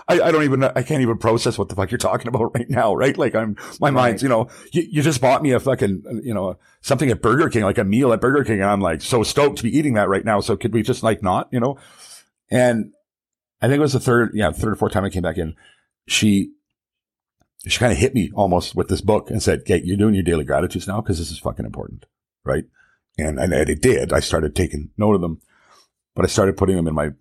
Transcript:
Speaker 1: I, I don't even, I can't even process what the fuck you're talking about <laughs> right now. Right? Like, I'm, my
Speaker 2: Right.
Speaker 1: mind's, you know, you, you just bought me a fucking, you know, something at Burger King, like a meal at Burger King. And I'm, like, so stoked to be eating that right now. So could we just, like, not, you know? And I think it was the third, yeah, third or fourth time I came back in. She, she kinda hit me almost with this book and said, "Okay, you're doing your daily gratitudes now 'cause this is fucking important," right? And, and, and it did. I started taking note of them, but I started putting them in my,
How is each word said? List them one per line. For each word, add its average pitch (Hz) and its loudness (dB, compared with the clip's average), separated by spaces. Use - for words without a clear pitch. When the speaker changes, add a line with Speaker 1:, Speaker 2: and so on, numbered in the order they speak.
Speaker 1:
I, 175 4
I - 2
don't 156 4
even, 135 2
I 127 0
can't 143 -2
even 117 0
process 113 2
what 101 -2
the - -10
fuck 95 -2
you're 117 -4
talking 110 -2
about 117 -2
<laughs> - -2
right 120 -4
now. 117 2
Right? 131 0
Like, 139 0
I'm, 110 -2
my - 2
Speaker 2:
Right. 139 0
Speaker 1:
mind's, 123 0
you 135 0
know, 120 0
you, 170 0
you 147 -2
just 139 0
bought 131 4
me 143 0
a 120 2
fucking, 117 -2
you 120 -6
know, 92 -4
something 131 0
at 101 -2
Burger 131 4
King, 113 0
like 95 2
a 117 2
meal 117 2
at 110 2
Burger 135 2
King. 110 -2
And 98 2
I'm, 101 0
like, 82 -2
so 117 0
stoked 143 0
to - -10
be 120 0
eating 147 0
that 104 2
right 98 0
now. 104 2
So 104 -2
could 107 -4
we 113 2
just, 117 -2
like, 110 0
not, 98 0
you 127 -2
know? 135 -2
And 117 2
I 117 2
think 139 4
it 143 2
was 151 2
the 123 2
third, 117 2
yeah, 101 0
third 110 -4
or - -8
fourth - -2
time 98 0
I 101 -2
came 92 -4
back 85 -4
in. 80 -6
She, - 2
she - -4
kinda 113 2
hit - 2
me 90 -2
almost 90 0
with 87 -2
this 98 -2
book 104 0
and - -4
said, 80 0
"Okay, 90 0
you're 90 -2
doing 107 4
your 95 0
daily 82 0
gratitudes 78 -2
now 98 -4
'cause 98 -2
this 78 -8
is 73 -14
fucking - -8
important," - -14
right? 67 -2
And, 76 -2
and, 87 0
and - 2
it 76 -4
did. 73 2
I 69 2
started 78 -2
taking 80 -2
note 107 2
of 90 2
them, 82 -6
but 90 0
I - 4
started 98 2
putting 95 2
them 85 0
in 78 -2
my, 76 -2